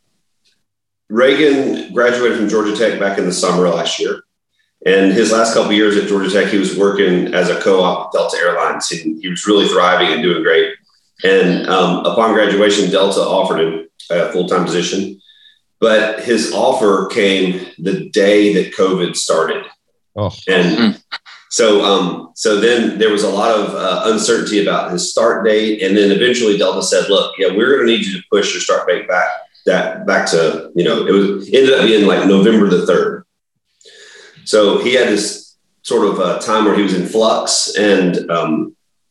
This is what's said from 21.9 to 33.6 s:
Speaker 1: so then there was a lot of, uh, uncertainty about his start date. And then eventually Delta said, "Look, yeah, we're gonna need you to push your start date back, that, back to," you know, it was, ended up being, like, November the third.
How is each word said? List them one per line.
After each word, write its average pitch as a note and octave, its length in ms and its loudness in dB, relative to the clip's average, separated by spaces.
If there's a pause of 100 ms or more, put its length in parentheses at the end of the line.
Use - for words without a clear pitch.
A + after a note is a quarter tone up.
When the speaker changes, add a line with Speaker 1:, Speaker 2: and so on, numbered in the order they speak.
Speaker 1:
so G#2 240 0
then A2 380 0
there G#2+ 140 2
was G2+ 120 -2
a G2 60 0
lot G#2 220 -2
of, G2 240 -2
uh, F#2 360 -2
uncertainty G#2+ 500 0
about F2 300 -2
his F2 200 -6
start - 340 0
date. G#2+ 380 0
And F#2+ 120 0
then G2+ 160 4
eventually A2+ 460 2
Delta F#2+ 240 0
said, F2+ 280 -2
"Look, F#2 280 0
yeah, F#2 180 0
we're C3 220 2
gonna A#2 140 2
need G#2 140 0
you F#2+ 120 -8
to F2+ 140 -14
push G2 220 0
your F2 80 -6
start - 260 -2
date - 200 -2
back, F2+ 200 -2 (400)
that, F2+ 400 -2
back F#2+ 240 0
to," E2 440 -2
you F2 80 0
know, - 220 0
it F#2+ 60 0
was, G2 420 0
ended C3+ 200 6
up A2 120 2
being, G#2+ 220 4
like, F#2 200 2
November G2+ 420 4
the F2+ 180 0
third. - 360 0 (1200)